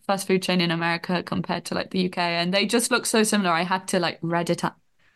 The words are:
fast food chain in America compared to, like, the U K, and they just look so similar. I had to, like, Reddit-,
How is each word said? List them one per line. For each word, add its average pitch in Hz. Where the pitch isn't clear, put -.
fast 196
food 190
chain 180
in 170
America 170
compared 175
to, -
like, -
the 185
U 185
K, 185
and 170
they 202
just 233
look 233
so 220
similar. 208
I 165
had 185
to, 190
like, 165
Reddit-, 170